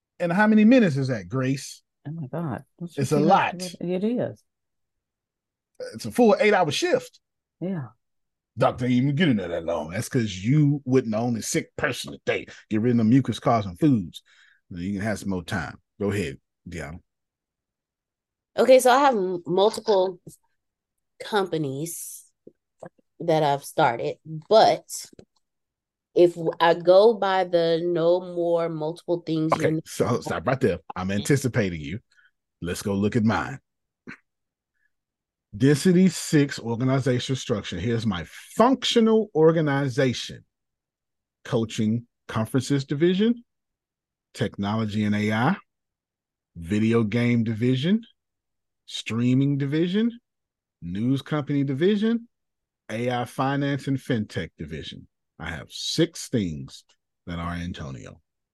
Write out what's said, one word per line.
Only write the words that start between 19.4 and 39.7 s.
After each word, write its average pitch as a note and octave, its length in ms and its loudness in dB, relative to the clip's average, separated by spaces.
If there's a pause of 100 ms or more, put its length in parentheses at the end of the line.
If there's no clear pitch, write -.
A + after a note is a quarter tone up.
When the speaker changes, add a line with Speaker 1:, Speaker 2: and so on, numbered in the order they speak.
Speaker 3:
multiple F#3+ 720 0 (1000)
companies D#3+ 1000 -6 (960)
that D#3+ 220 2
I've C#3+ 220 0
started, C#3 520 -2 (320)
but F#3 360 6 (1300)
if F3 200 6
w-, E3 260 -4
I E3+ 140 4
go F#3 400 6
by F#3+ 300 0
the E3 400 2
no F3 360 2
more E3+ 480 -2
multiple E3 560 -6
things, D#3+ 300 -2
Speaker 1:
Okay, D#3+ 160 0
Speaker 3:
you're D#3+ 160 -2
Speaker 1:
so - 340 -2
stop - 260 -6
right C3 140 0
there. F2+ 180 0 (180)
I'm F#2 140 -6
anticipating G#2 720 -2
you. D2 200 -10 (640)
Let's E2+ 200 -6
go G2+ 120 -2
look G2+ 220 0
at A2 80 2
mine. A2 340 -2 (2000)
Density D3+ 520 6
six C#3+ 520 0
organizational B2+ 760 0
structure. G2+ 420 -6
Here's A2 280 -2
my F2 180 -2 (320)
functional A3+ 800 2
organization. C#3 1120 2 (1000)